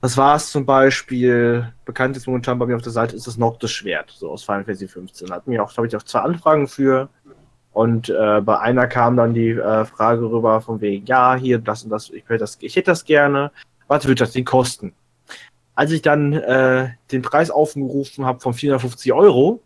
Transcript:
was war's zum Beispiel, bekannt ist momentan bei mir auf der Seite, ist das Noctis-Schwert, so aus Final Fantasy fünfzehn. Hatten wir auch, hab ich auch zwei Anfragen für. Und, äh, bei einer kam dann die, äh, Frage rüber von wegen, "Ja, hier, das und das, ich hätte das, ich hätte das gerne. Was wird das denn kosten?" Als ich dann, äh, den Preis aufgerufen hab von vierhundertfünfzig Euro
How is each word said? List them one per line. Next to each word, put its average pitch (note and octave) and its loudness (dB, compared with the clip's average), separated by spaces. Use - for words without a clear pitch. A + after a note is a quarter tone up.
was B2 0
war's D3 4
zum C#3 -4
Beispiel, B2 2
bekannt C3 -4
ist B2 -14
momentan B2 -4
bei A#2+ -2
mir B2 -2
auf A2+ -6
der A#2 -10
Seite, A2+ -2
ist A2+ -14
das A#2 -12
Noctis-Schwert, A2 -4
so E2 -12
aus D#2 -14
Final G2+ -4
Fantasy F#2+ -10
fünfzehn. F#2 -16
Hatten F2+ -10
wir A2+ -2
auch, - -6
hab A#2 -2
ich A2+ -6
auch G#2 -8
zwei - -4
Anfragen D3+ 0
für. C3+ -2
Und, A2+ 0
äh, G#2+ 2
bei G#2 0
einer B2 2
kam A#2+ 0
dann A#2 2
die, A2+ 0
äh, A2 0
Frage A#2 0
rüber A2+ 2
von A2+ -8
wegen, G2+ -4
"Ja, B2+ 4
hier, B2+ 0
das A2 -6
und A2 -10
das, G#2+ -8
ich - -18
hätte A2+ -4
das, G#2 -8
ich - -6
hätte F#3 0
das E3+ 0
gerne. C#3+ 2
Was C#3 0
wird C3 2
das A#2+ 0
denn B2+ -4
kosten?" B2 -2
Als D3+ 0
ich D#3+ -2
dann, D3 2
äh, C3 2
den C3 -2
Preis D#3+ 2
aufgerufen C#3 -2
hab B2+ -4
von B2+ -2
vierhundertfünfzig B2+ -2
Euro E3+ 6